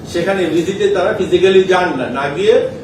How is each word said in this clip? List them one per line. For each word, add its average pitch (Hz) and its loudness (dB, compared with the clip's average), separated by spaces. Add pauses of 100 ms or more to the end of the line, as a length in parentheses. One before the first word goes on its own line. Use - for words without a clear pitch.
সেখানে 185 -2
ভিজিটে 180 0
তারা 190 0
ফিজিক্যালি 190 4
যান 180 2
না, 127 -4
না 135 -4
গিয়ে 214 2 (160)